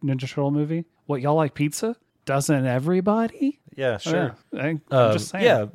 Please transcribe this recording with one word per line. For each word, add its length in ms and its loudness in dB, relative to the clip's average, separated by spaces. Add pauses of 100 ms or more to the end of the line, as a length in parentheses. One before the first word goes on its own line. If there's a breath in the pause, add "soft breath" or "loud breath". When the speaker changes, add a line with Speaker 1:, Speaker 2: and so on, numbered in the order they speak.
Speaker 1:
Ninja 260 -2
Turtle 220 -2
movie? 320 -2 (220)
"What, 160 -4
y'all 140 0
like 180 0
pizza? 420 -2 (300)
Doesn't 400 0
everybody?" 960 0 (140)
Speaker 2:
Yeah, 180 0
Speaker 1:
Oh, 40 -4
Speaker 2:
sure. 380 -2 (160)
Speaker 1:
yeah. 100 -8
I, 60 -2
I'm 140 -4 (100)
Speaker 2:
Um, 220 6
Speaker 1:
just 160 -2
saying. 160 -2
Speaker 2:
yeah, 300 4